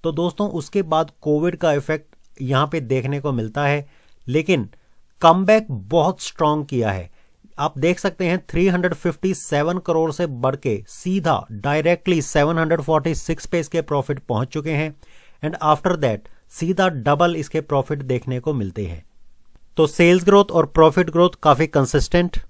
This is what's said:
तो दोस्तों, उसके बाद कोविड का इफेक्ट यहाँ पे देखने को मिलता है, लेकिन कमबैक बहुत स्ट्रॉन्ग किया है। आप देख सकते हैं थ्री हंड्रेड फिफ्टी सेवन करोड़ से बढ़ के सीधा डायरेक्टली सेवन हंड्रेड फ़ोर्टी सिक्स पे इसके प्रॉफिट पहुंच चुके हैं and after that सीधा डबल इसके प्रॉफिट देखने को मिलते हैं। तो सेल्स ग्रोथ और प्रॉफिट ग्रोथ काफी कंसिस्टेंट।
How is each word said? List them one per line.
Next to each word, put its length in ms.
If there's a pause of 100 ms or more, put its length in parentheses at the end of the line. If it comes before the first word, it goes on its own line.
तो 80
दोस्तों, 380
उसके 340
बाद 260 (100)
कोविड 360
का 180
इफेक्ट 420 (260)
यहाँ 300
पे 80
देखने 400
को 120
मिलता 340
है, 200 (400)
लेकिन 420 (540)
कमबैक 480
बहुत 520
स्ट्रॉन्ग 440
किया 240
है। 200 (480)
आप 200
देख 200
सकते 280
हैं 200
थ्री 220
हंड्रेड 260
फिफ्टी 400
सेवन 440
करोड़ 340
से 140
बढ़ 300
के 200 (120)
सीधा 480 (160)
डायरेक्टली 680
सेवन 360
हंड्रेड 220
फ़ोर्टी 340
सिक्स 320
पे 140
इसके 220
प्रॉफिट 360 (100)
पहुंच 200
चुके 220
हैं 240 (480)
and 220
after 320
that 320 (220)
सीधा 380
डबल 480
इसके 260
प्रॉफिट 400
देखने 380
को 140
मिलते 320
हैं। 160 (760)
तो 100
सेल्स 380
ग्रोथ 280
और 140
प्रॉफिट 440
ग्रोथ 320
काफी 260
कंसिस्टेंट। 720 (120)